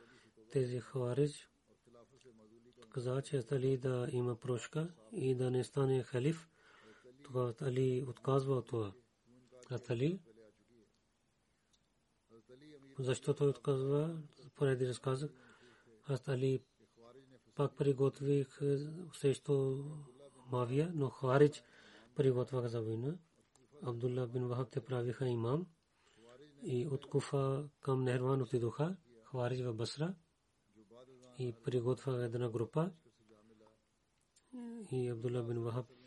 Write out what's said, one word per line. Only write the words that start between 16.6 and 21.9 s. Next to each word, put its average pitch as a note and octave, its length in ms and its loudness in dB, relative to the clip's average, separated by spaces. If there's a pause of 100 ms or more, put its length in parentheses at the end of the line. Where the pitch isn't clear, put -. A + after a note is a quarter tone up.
пак C#3 220 2
приготвих C#3 840 2 (540)
срещу C3+ 720 0 (680)
Мавия, C3 420 2
но C#3 140 2
Харидж C#3 540 6 (520)